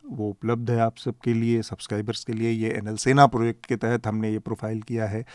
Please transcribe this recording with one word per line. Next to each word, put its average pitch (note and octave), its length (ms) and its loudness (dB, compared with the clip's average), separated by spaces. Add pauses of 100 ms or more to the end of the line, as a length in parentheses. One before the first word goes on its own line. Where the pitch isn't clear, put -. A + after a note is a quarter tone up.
वो A2 240 -4
उपलब्ध A#2 400 -2
है A#2 100 2
आप A2+ 160 2
सबके A#2+ 380 -2
लिए, A#2 280 2
सब्सक्राइबर्स G#2+ 640 -6
के - 80 -6
लिए। A2+ 180 0
ये A2 200 0
एनएल G#2+ 260 -4
सेना C3+ 300 8
प्रोजेक्ट A#2 400 -2
के A#2+ 100 0
तहत A#2 300 -2
हमने A2 240 -2
ये G#2+ 80 -2
प्रोफाइल A2 440 -6
किया A2+ 240 -4
है। A2 180 -6 (100)